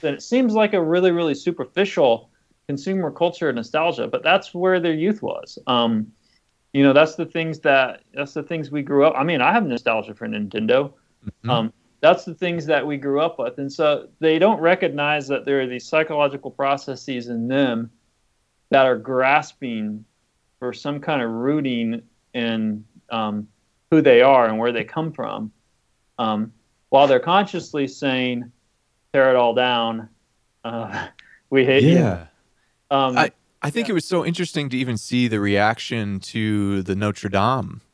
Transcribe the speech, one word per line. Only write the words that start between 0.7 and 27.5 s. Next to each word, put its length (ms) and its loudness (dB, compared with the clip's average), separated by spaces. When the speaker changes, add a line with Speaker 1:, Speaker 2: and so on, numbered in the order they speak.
Speaker 1:
a 100 2
really, 280 4
really 240 0
superficial 920 0
consumer 440 -4
culture 420 -2
nostalgia, 540 -2
but 160 -6
that's 300 0
where 260 0
their 140 0
youth 280 -2
was. 360 -10
Um, 440 0
you 100 4
know, 100 8
that's 220 6
the 100 -4
things 340 -6
that, 420 2
that's 200 -10
the 100 -6
things 280 -8
we 100 -4
grew 240 2
up. 100 4
I 80 -2
mean, 160 0
I 140 2
have 120 2
nostalgia 480 -4
for 140 -12
Nintendo. 640 -2
Speaker 2:
Mm-hmm. 240 -12
Speaker 1:
Um, 240 -2
that's 240 4
the 80 -12
things 320 -4
that 200 0
we 120 -4
grew 240 -2
up 180 -4
with. 200 -6
And 120 -8
so 380 -2
they 200 2
don't 200 4
recognize 720 0
that 160 -4
there 160 0
are 60 -4
these 200 -10
psychological 640 -2
processes 800 -4
in 180 -4
them 420 0
that 140 6
are 120 2
grasping 1080 -2
for 140 -6
some 260 -8
kind 220 -4
of 80 -4
rooting 720 -2
in, 500 -4
um, 380 -6
who 100 6
they 200 8
are 260 8
and 100 -2
where 140 0
they 120 -4
come 300 -6
from, 380 -8
um, 340 -4
while 180 6
they're 120 4
consciously 680 -2